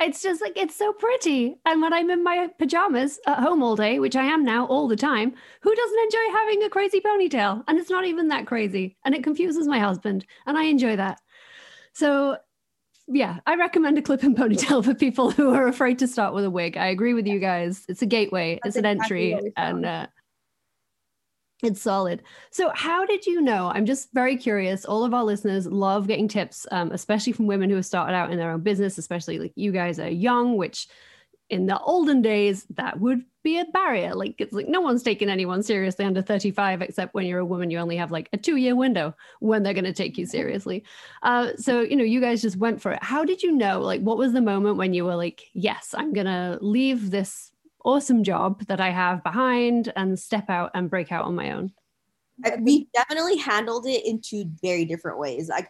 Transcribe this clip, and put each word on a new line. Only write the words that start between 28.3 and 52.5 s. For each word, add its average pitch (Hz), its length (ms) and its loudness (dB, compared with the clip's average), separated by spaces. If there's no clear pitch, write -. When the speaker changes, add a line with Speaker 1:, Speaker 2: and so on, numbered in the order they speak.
Speaker 2:
in 175 60 -2
their 165 140 -2
own 165 80 -2
business, 196 380 0
especially, 165 420 -6
like, 165 160 -8
you 202 160 -2
guys 175 260 -2
are 170 120 -6
young, 240 480 2
which - 320 -6
in 190 180 0
the 196 120 0
olden 302 420 4
days, 208 500 2
that - 280 -6
would 247 240 0
be 320 160 0
a 349 60 -2
barrier. 269 480 0
Like, 190 260 -6
it's 202 120 -6
like, 202 160 -6
no 359 140 0
one's 247 220 0
taking 208 260 0
anyone 185 340 -2
seriously 190 400 -2
under 190 180 0
thirty-five, 196 600 0
except - 320 -6
when 190 120 -2
you're 180 140 -2
a 180 60 -2
woman, 175 260 -4
you 170 80 -4
only 170 160 -4
have, 170 160 -4
like, 160 220 -6
a 202 40 -2
two-year 254 380 2
window 202 400 0
when 214 240 2
they're 196 100 0
gonna 185 200 -2
take - 240 -6
you 180 80 -6
seriously. - 580 -6
Uh, 247 340 2
so, 240 240 0
you 233 160 0
know, 262 80 4
you 226 160 2
guys 233 220 0
just 196 160 -2
went 226 240 0
for 190 100 -2
it. - 120 -6
How 285 200 -2
did 370 180 -2
you 349 120 2
know? 196 260 2
Like, 190 220 -2
what 220 160 0
was 247 160 2
the 254 80 4
moment 202 340 2
when 190 180 0
you 175 120 0
were 175 100 -2
like, 170 280 -6
"Yes, - 440 -4
I'm 302 140 -2
gonna 180 500 -2
leave 233 500 0
this - 400 -6
awesome 262 380 4
job 190 440 -2
that 190 120 -2
I 190 120 0
have 180 320 0
behind 240 720 0
and 190 200 0
step 202 320 -6
out 175 240 -2
and 180 160 -2
break 180 220 -4
out 170 140 -4
on 175 100 -4
my 71 160 -6
own"? 190 220 -6
Speaker 3:
I, 233 160 -2